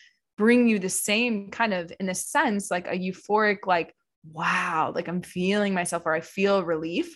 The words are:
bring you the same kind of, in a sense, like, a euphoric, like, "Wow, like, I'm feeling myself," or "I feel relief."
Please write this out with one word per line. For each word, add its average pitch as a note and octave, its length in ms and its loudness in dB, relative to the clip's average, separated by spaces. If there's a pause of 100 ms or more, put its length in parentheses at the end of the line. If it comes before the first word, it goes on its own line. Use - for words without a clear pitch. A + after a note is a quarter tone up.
(360)
bring A#3+ 320 6
you G#3+ 120 4
the F#3 100 -2
same G#3 600 -2
kind A3 240 0
of, F3 240 -8
in F#3+ 100 -2
a F#3 60 -4
sense, A3 560 0
like, F3+ 160 -2
a F#3 100 -2
euphoric, G3+ 680 0
like, F3 280 0 (360)
"Wow, E3+ 640 -2
like, F3 120 -4
I'm F3 140 -4
feeling G3 540 0
myself," F3 320 -2
or D#3+ 60 0
"I D#3+ 80 0
feel G3 420 0
relief." E3+ 520 -4